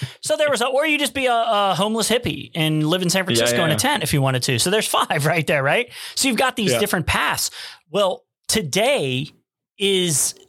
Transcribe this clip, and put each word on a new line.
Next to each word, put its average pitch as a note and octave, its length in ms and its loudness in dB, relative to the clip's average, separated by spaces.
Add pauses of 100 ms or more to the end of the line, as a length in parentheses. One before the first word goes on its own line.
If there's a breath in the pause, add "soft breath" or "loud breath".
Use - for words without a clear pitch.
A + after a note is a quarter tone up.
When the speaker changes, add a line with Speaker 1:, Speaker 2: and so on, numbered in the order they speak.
Speaker 1:
<laughs> - 160 -12
Speaker 2:
So D#4 160 -2
there D4 140 2
was A#3 100 0
a, A#3+ 60 0
or C4+ 180 0
you D4+ 140 2
just D4 160 -2
be C4+ 120 -2
a, B3 60 2
a A3 440 2
homeless G#3+ 340 0
hippie A3+ 460 -2
and D#3 280 2
live E3+ 180 2
in F3 60 0
San F#3 120 2
Speaker 1:
Yeah, F#3 60 0
Speaker 2:
Francisco A#2+ 320 2
Speaker 1:
yeah, F3 60 2
Speaker 2:
in D#3+ 60 2
a D#3 40 0
Speaker 1:
yeah. - 40 0
Speaker 2:
tent C4 240 0
if D3+ 100 -2
you D3 80 2
wanted C3 220 0
to. A#2+ 160 0
So C#3 120 0
there's G#3 180 0
<laughs> - 0 -
five D#3+ 360 0
right D#3+ 220 0
there, D3 160 2
right? F#3+ 280 0 (260 loud breath)
So - 100 0
you've B3+ 100 0
got B3+ 200 0
these F#3+ 160 0
Speaker 1:
Yeah. A#2+ 80 2
Speaker 2:
different G3+ 260 0
paths. - 440 -2 (400 loud breath)
Well, F#3 340 0 (240)
today E3 840 0 (480)
is F#3 560 0 (140)